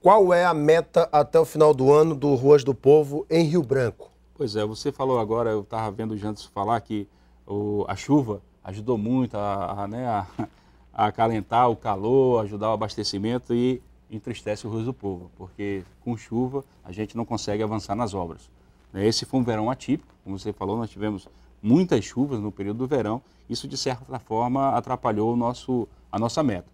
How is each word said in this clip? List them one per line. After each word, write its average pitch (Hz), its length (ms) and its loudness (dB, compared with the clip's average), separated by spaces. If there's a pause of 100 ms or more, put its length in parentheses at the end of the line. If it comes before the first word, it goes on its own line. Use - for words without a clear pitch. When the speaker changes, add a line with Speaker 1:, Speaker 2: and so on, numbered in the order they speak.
Speaker 1:
Qual 185 320 8
é 175 120 4
a 170 80 2
meta 156 560 2
até 151 300 4
o 160 60 4
final 151 280 6
do 131 180 4
ano 156 220 6
do 139 220 2
Ruas 135 300 6
do 135 100 0
Povo 147 540 4
em 165 160 4
Rio 156 180 2
Branco? 120 480 -2 (240)
Speaker 2:
Pois 113 200 -6
é, 107 100 0
você 110 260 -6
falou 131 280 0
agora, 113 320 0
eu 107 120 -2
tava 110 260 -6
vendo 110 220 -6
o 107 60 -6
Jantos 107 280 -8
falar 104 360 -2
que 104 260 -6 (380)
o, 104 420 -4
a 98 80 -6
chuva 117 460 0 (200)
ajudou 107 360 -4
muito 117 400 -2
a, 101 460 -4
a, 98 40 -8
né, 120 180 -8
a, 104 220 -4 (680)
a 110 140 0
acalentar 113 600 0
o 113 80 -2
calor, 117 680 2
ajudar 104 280 -4
o - 20 0
abastecimento 110 840 -4
e 123 260 0 (300)
entristece 107 560 -10
o - 20 -8
Ruas 110 140 -6
do 131 100 -6
Povo, 90 440 -8
porque 98 480 -8 (160)
com 120 160 -6
chuva 127 460 -4 (200)
a - 80 -18
gente 104 240 -8
não 117 80 -4
consegue 107 400 -4
avançar 104 320 -4
nas 110 180 -4
obras. 85 360 -8 (420)
Né, 98 160 0
esse 117 160 2
foi 135 160 -2
um 123 40 0
verão 113 280 -2
atípico, - 420 -6 (120)
como 98 120 -10
você 107 140 -8
falou, 98 260 -6
nós 113 120 -6
tivemos 101 400 -8 (320)
muitas 131 420 2
chuvas 131 380 -4
no 104 100 -6
período 101 280 -8
do 127 80 -4
verão, 120 340 -2 (280)
isso 120 160 -8
de 139 120 -12
certa 131 420 -8
forma 123 560 -2
atrapalhou 120 580 -2
o 120 40 0
nosso, 120 500 -4 (240)
a 101 80 -4
nossa 117 240 -2
meta. 101 300 -2